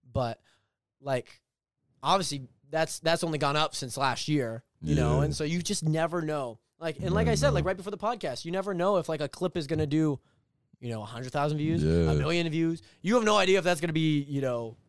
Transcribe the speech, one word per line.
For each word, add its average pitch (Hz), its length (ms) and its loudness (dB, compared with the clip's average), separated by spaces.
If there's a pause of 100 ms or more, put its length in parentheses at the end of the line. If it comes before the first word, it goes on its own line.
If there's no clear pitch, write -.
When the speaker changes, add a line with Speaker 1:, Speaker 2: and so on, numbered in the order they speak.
(120)
Speaker 1:
But, 117 280 -4 (600)
like, 135 400 -4 (600)
obviously, 147 460 0 (240)
that's, 160 280 -2
that's 165 240 2
only 156 160 -2
gone 143 160 2
up 151 180 2
since 131 240 -8
last 131 300 0
year, 120 360 0 (160)
you - 140 -2
know, 76 280 4
Speaker 2:
Yeah. 143 40 2
Speaker 1:
and 71 100 -2
so 156 80 -4
you 165 160 -2
just 185 240 -4
never 160 380 0
know. 143 380 -6 (200)
Like, 160 200 -6
and - 160 -2
like - 100 4
Speaker 2:
Never 233 60 4
Speaker 1:
I 220 40 4
said, - 200 2
like, 165 80 2
Speaker 2:
know. 185 60 -2
Speaker 1:
right 185 80 -4
before 190 120 -10
the 202 80 -8
podcast, 196 480 -4
you 165 60 -6
never 190 240 -2
know 185 220 2
if, 165 120 -2
like, 156 120 -2
a 143 60 -2
clip 180 300 -4
is 160 80 -4
gonna 156 220 0
do, 151 320 2 (600)
you 123 120 -10
know, 110 100 -6
a 107 40 -10
hundred 117 260 -10
thousand 147 260 0
views, 151 260 0
Speaker 2:
Yeah. 82 280 4
Speaker 1:
a - 20 2
million 165 340 2
views. 165 360 0 (180)
You 202 140 2
have 233 80 4
no 214 140 4
idea 190 200 6
if 170 60 2
that's 170 180 2
gonna 165 100 -2
be, 156 300 2
you 143 200 -4
know 117 360 -4 (120)